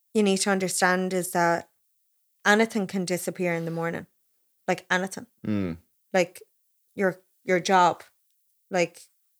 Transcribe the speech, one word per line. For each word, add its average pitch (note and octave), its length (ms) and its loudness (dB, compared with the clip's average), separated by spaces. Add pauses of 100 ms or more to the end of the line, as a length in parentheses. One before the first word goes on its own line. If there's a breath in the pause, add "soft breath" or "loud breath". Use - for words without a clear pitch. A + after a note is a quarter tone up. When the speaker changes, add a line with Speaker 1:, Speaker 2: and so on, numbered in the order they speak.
(140)
Speaker 1:
you G#3+ 80 2
need G3 200 2
to G#3 80 0
understand F#3 600 0
is F3+ 200 -4
that E3+ 360 0 (800)
anything G#3+ 400 2
can F#3 180 -4
disappear F3 500 -4
in E3 100 -6
the E3 60 -6
morning. E3 360 -6 (640)
Like, F3+ 220 -2
anything. F#3 360 -4 (200)
Speaker 2:
Mm. G2 320 -2 (340)
Speaker 1:
Like, F3 300 -2 (520)
your, F#3+ 260 -2 (240)
your F#3 160 0
job, F3+ 420 4 (680)
like, F3 320 -2 (380)